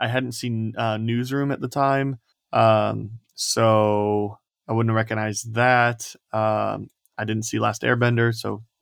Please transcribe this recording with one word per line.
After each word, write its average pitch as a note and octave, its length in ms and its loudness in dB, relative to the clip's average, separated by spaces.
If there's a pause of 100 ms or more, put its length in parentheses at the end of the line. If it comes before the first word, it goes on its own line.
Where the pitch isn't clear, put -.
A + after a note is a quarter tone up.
I A#2+ 80 -2
hadn't B2 240 -2
seen, A2+ 440 -4
uh, A2 200 0
Newsroom B2+ 560 -2
at - 80 -6
the B2+ 80 -6
time, C#3 480 0 (340)
um, G#2+ 600 2 (240)
so G#2 1040 2 (300)
I A2+ 40 -2
wouldn't A2+ 200 2
recognize A2 500 -2 (100)
that. A#2+ 600 2 (200)
Um, G#2+ 560 -2 (280)
I A#2 60 -6
didn't A2 200 -2
see A2+ 140 -4
Last A2 260 0
Airbender, A#2+ 520 2
so G#2+ 300 -8 (160)